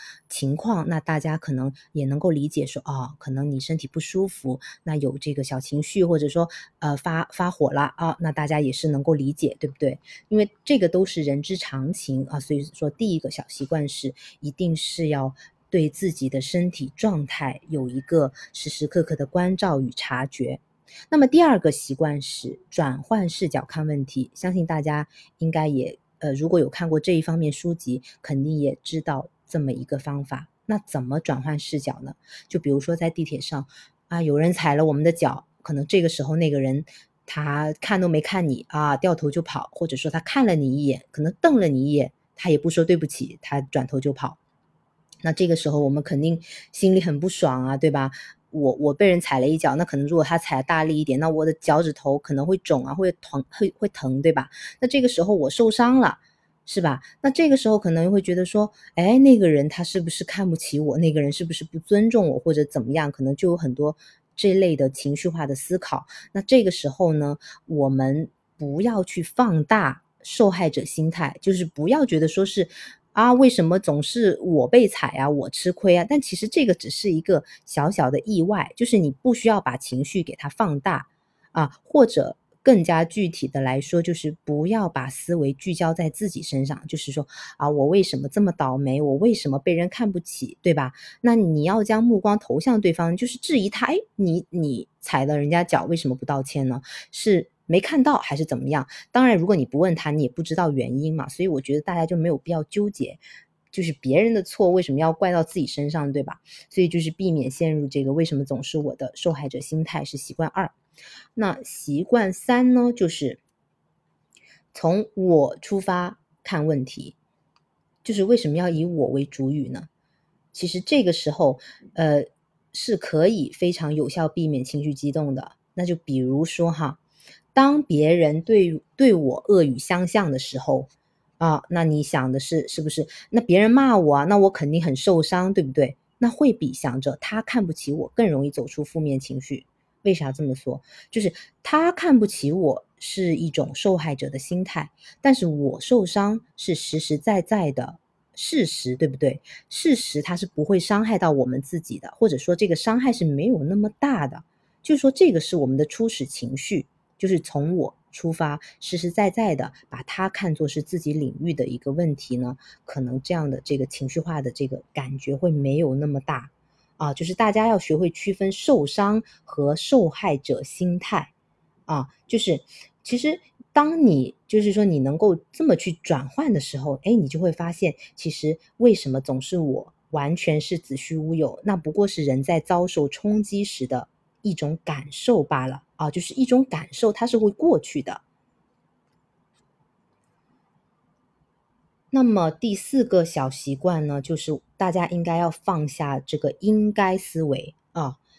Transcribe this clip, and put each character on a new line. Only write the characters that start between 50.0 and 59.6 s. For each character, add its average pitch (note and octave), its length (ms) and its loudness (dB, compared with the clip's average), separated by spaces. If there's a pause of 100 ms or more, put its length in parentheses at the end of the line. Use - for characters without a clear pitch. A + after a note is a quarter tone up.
如 E3 100 0
果 D#3 80 4
他 E3+ 140 0
踩 C3+ 240 -2
大 D#3+ 220 0
力 D#3 140 0
一 D#3 60 0
点， C3 160 0
那 D#3+ 80 0
我 D#3 160 0
的 D#3+ 80 2
脚 D#3 300 2
趾 D#3 100 -2
头 C#3+ 260 -2
可 - 140 -8
能 C#3 140 -2
会 F#3+ 120 0
肿 C3+ 280 0
啊， C3+ 80 -8
会 F#3 260 0
疼， C#3 300 -8
会， - 260 -2
会 G#3 120 -4
疼， C3+ 340 -4
对 D#3+ 100 4
吧？ - 160 0 (320)
那 B3 80 0
这 C4+ 140 2
个 B3 60 4
时 E3+ 140 0
候 G3+ 120 4
我 C#3+ 160 2
受 A3+ 200 4
伤 B3 300 4
了， G3 180 4 (460)
是 - 160 -4
吧？ C#3+ 220 0 (180)
那 C#4 100 2
这 D#4 200 4
个 C4+ 80 6
时 A3+ 100 2
候 G#3+ 100 4
可 F#3 120 0
能 E3 200 2
会 G3+ 120 4
觉 F3+ 120 0
得 F3+ 120 0
说 G#3 260 0 (220)
：“哎， G3+ 240 6
那 C4+ 180 12
个 F#3 140 6
人 D3 180 4